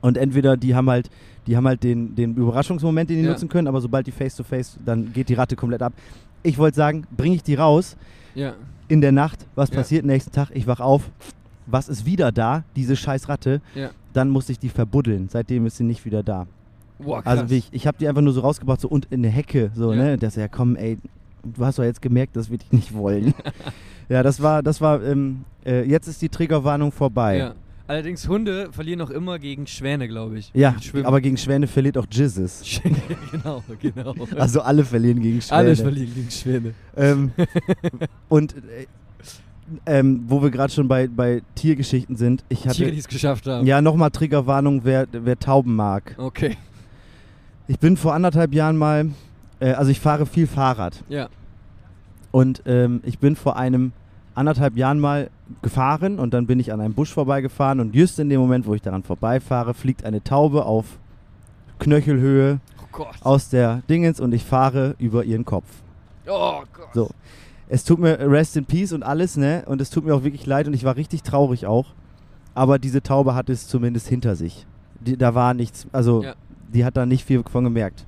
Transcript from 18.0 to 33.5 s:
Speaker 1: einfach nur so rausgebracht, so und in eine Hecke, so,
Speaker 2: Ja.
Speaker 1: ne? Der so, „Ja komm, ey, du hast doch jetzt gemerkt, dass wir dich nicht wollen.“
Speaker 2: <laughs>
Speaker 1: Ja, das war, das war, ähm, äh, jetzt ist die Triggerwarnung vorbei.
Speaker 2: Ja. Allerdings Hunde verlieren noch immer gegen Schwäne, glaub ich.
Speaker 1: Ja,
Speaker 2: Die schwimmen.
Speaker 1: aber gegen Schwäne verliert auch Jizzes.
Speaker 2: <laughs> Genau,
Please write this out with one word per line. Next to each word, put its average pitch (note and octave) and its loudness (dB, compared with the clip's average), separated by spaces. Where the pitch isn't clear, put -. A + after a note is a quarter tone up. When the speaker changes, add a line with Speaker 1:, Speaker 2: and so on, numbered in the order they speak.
Speaker 1:
einfach D3 2
nur C#3+ 4
so B2+ 0
rausgebracht, C3 0
so - -6
und D3 -2
in B2+ -4
eine A2 2
Hecke, A#2 -2
so, A#2 0
Speaker 2:
Ja. A2 2
Speaker 1:
ne? C#3 2
Der A2+ -2
so, G#2+ -8
„Ja G#2+ -4
komm, B2 0
ey, A2+ -6
du A#2 -6
hast C3+ 0
doch - 2
jetzt A#2 -2
gemerkt, B2 0
dass A2 -6
wir A#2 -8
dich - -10
nicht A2 2
wollen.“ G#2 0
Speaker 2:
<laughs> - -14
Speaker 1:
Ja, B2+ 2
das C#3 2
war, D3+ 2
das D3 -2
war, D3+ 2
ähm, C3+ -2
äh, B2+ 0
jetzt D3+ 2
ist - -10
die D#3+ -2
Triggerwarnung D3 0
vorbei. A2+ 0
Speaker 2:
Ja. B2 -4
Allerdings D#3 -8
Hunde G3 -2
verlieren D#3+ -8
noch C#3+ -8
immer E3+ -8
gegen C#3+ -10
Schwäne, C#3 -6
glaub A2 -10
ich. G#2+ -14
Speaker 1:
Ja, C3 6
Speaker 2:
Die A2 -12
schwimmen. C3+ -4
Speaker 1:
aber C3+ 4
gegen C3 0
Schwäne C#3 0
verliert C#3 0
auch G#2+ -4
Jizzes. G#2+ -2
Speaker 2:
<laughs> - -4
Genau, C#3+ -8